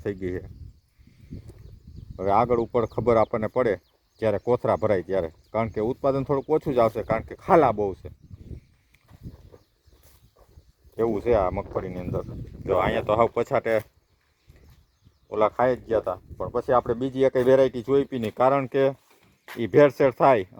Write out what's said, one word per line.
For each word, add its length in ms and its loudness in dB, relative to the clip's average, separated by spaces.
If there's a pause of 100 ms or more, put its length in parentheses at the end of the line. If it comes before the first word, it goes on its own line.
થઈ 160 -6
ગઈ 160 -6
છે. 80 -8 (1700)
હવે 140 -2
આગળ 340 2
ઉપર 200 -2
ખબર 320 0
આપણને 380 -2
પડે 240 0 (420)
જ્યારે 240 0
કોથરા 340 2
ભરાય 260 0
ત્યારે, 240 -2 (220)
કારણ 220 -2
કે 60 -6 (100)
ઉત્પાદન 360 -2
થોડુંક 240 -4
ઓછું 240 -2
જ 60 2
આવશે, 280 2
કારણ 200 -2
કે 60 -14 (100)
ખાલા 280 6
બહુ 280 -2
છે. 100 -16 (2750)
એવું 280 0
છે 120 2
આ 140 2
મગફળીની 540 -8
અંદર. 200 -6 (420)
જો 160 0
અહીંયા 260 -2
તો 100 2
હાવ 160 2
પછાટે 400 -2 (1600)
ઓલા 260 2
ખાઈ 200 2
જ 120 -18
ગયા 140 0
હતા, 160 -6 (180)
પણ 160 -8
પછી 260 0
આપણે 220 -2
બીજી 300 0
એકેય 200 2
વેરાયટી 380 4
જોઈ 220 2
પી 120 -6
નહીં, 180 -6
કારણ 280 2
કે 140 0 (640)
ઈ 260 -6
ભેળસેળ 480 4
થાય 240 4 (140)